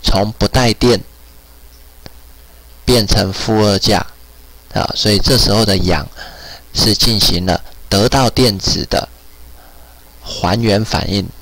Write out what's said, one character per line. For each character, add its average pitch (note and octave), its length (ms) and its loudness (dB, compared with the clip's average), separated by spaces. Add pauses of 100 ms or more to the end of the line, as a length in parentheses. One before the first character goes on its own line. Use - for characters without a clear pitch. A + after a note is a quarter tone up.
从 G#2 300 0
不 - 160 -2
带 B2 260 2
电 A#2+ 260 4 (1800)
变 A#2+ 240 2
成 F#2+ 240 0
负 A2 320 0
二 G2+ 140 4
价 - 280 0 (680)
啊， - 220 -4
所 - 160 0
以 G2+ 80 2
这 - 180 2
时 - 140 2
候 A2 120 4
的 G2 140 2
氧 E2+ 300 0 (680)
是 - 220 0
进 A2+ 240 0
行 F2 260 0
了 F2+ 180 0 (240)
得 G2+ 220 2
到 C3 200 2
电 A2+ 280 2
子 - 320 -4
的 - 180 -2 (1160)
还 F#2 360 -4
原 G#2+ 240 2
反 - 300 -4
应。 G2 140 -2 (140)